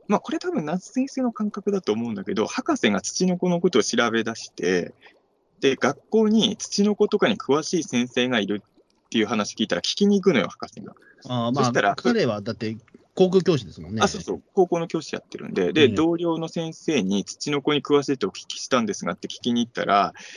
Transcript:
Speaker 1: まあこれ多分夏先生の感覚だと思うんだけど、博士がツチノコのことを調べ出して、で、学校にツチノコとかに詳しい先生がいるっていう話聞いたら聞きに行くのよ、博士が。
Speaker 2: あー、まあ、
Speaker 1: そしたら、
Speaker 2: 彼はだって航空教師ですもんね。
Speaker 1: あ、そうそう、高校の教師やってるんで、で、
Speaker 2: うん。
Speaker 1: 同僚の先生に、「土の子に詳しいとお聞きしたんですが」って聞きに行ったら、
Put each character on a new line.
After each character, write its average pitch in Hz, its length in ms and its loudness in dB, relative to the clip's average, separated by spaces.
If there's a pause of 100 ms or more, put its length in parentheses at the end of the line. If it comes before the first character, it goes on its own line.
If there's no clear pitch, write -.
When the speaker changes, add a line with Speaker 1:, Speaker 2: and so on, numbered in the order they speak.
Speaker 1:
ま 202 100 2
あ - 20 0
こ - 120 -12
れ 330 80 -4
多 359 100 -8
分 262 160 -2
夏 180 260 -6
先 262 160 -2
生 262 140 -6
の 240 100 -2
感 208 200 -4
覚 202 180 -6
だ 196 120 0
と - 120 2
思 117 160 -4
う - 20 -4
ん 104 40 -4
だ 98 80 -6
け 95 100 -4
ど、 101 140 0
博 285 280 -2
士 120 140 2
が 98 120 0
ツ - 120 -8
チ 185 140 0
ノ 180 100 0
コ - 120 -2
の 170 120 0
こ 180 80 4
と 135 80 2
を 104 60 6
調 117 260 2
べ 113 140 0
出 113 120 -6
し - 160 -16
て、 87 440 -2 (640)
で、 135 160 2
学 - 340 -2
校 220 180 4
に 196 300 2
ツ - 140 -12
チ 202 120 2
ノ 208 120 2
コ 208 120 2
と 208 120 0
か 139 100 2
に 101 80 0
詳 143 240 0
し 156 200 -2
い - 20 -2
先 123 240 -2
生 127 220 0
が 120 100 0
い 98 80 0
る 101 160 -4 (440)
っ - 20 -20
て - 80 -2
い 110 60 4
う - 20 -2
話 107 300 -2
聞 113 80 -2
い 101 40 -4
た - 80 -2
ら 87 60 -4
聞 - 140 -4
き 202 100 2
に 202 160 4
行 190 100 4
く - 20 6
の 117 60 4
よ、 - 100 0
博 - 180 -14
士 - 140 -18
が。 - 120 -16 (340)
Speaker 2:
あ 120 220 -2
ー、 123 40 -2
ま 139 80 2
あ、 127 40 4
Speaker 1:
そ 120 60 0
し - 20 -2
た 139 80 2
ら、 101 140 2
Speaker 2:
彼 226 300 2
は 104 160 -2
だ 110 120 -6
っ - 20 -18
て 110 220 -6 (380)
航 185 160 6
空 185 100 4
教 165 160 4
師 104 80 -6
で 80 60 -16
す 85 100 -16
も 80 80 -12
ん 107 60 -6
ね。 120 80 0
Speaker 1:
あ、 202 40 4
そ 208 120 -4
う - 20 -12
そ - 140 -4
う、 - 80 -10 (100)
高 180 140 4
校 170 120 0
の 165 80 -4
教 160 140 -4
師 - 140 -10
や - 100 -8
っ - 20 -20
て - 100 -14
る - 100 -12
ん - 60 -12
で、 87 200 0
で、 147 140 6
Speaker 2:
う 113 40 4
ん。 98 40 -2
Speaker 1:
同 165 220 2
僚 165 200 -2
の 160 100 -6
先 160 260 -6
生 147 280 -2
に、 95 240 0
「土 - 240 -10
の 147 120 -2
子 151 120 2
に 143 80 0
詳 143 220 4
し - 100 -4
い 131 40 -6
と 98 100 -2
お 90 40 -4
聞 - 140 -16
き - 140 -12
し - 80 -12
た 127 140 2
ん 113 40 0
で 98 80 -2
す 90 120 -10
が」 87 100 -2
っ - 20 -16
て 95 100 -10
聞 - 140 -14
き 120 120 -2
に 120 120 0
行 117 40 -10
っ - 20 -20
た 92 140 -4
ら、 98 280 4 (240)